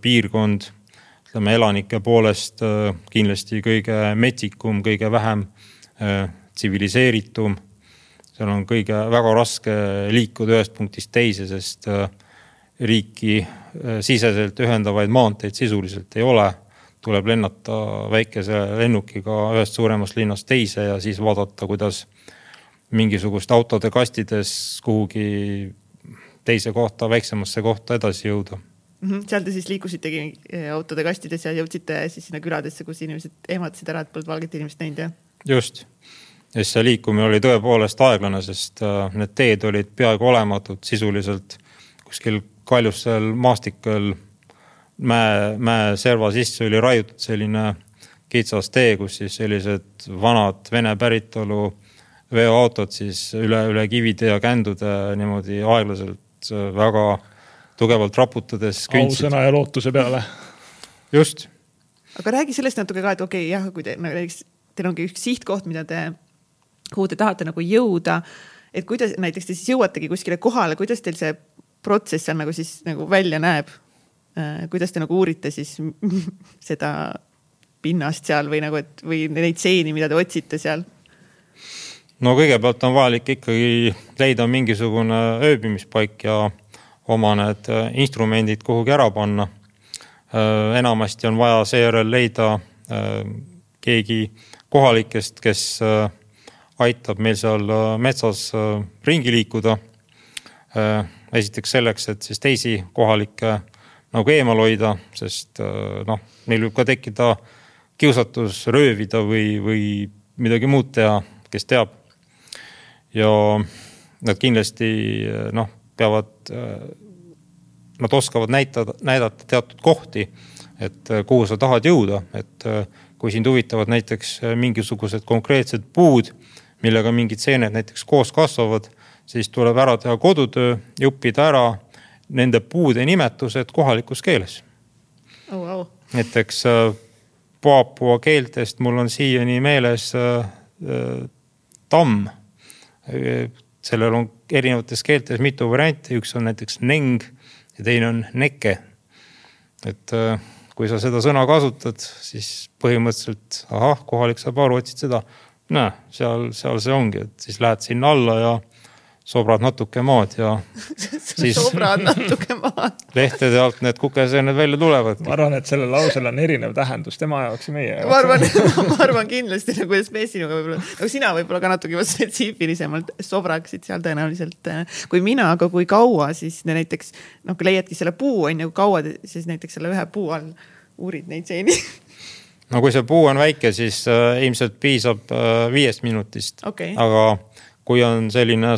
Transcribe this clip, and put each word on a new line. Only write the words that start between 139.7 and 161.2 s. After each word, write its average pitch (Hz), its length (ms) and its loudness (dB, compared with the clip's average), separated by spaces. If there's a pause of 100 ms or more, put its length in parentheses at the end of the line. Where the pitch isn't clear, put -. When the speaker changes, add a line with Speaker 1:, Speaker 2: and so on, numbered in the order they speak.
Speaker 1:
äh, 123 300 0 (400)
äh, 64 440 -6 (600)
tamm. 120 380 2 (840)
Äh, 127 420 -4 (340)
sellel 113 300 0
on 117 160 0 (220)
erinevates 127 520 0
keeltes 131 360 0
mitu 135 300 0
varianti, 143 460 0
üks - 200 -6
on 117 120 -2
näiteks 110 320 -8
neng 127 420 2 (560)
ja 110 60 -10
teine 117 240 2
on 113 120 -2 (120)
neke. 127 460 -2 (1080)
Et, - 280 -12
äh, 113 280 0 (340)
kui 113 140 -2
sa 113 100 -2
seda 120 260 0
sõna 139 220 4
kasutad, 131 540 0
siis - 680 -14 (120)
põhimõtteliselt, 117 880 -2
ahah, 120 380 2
kohalik 117 320 0
saab 127 240 -6
aru, 123 160 2
otsid - 260 -10
seda. 123 160 -2 (500)
Näe, 127 200 2 (200)
seal, 120 400 -4
seal 120 280 -4
see 120 120 -2
ongi, 113 320 0
et - 200 -18
siis 104 160 -12
lähed 117 240 2
sinna 127 280 0
alla 117 280 4
ja 117 140 2 (720)
sobrad 113 400 2
natuke 123 400 -2
maad 123 320 4
ja 110 140 0 (420)
Speaker 2:
<laughs> - 380 -12 (100)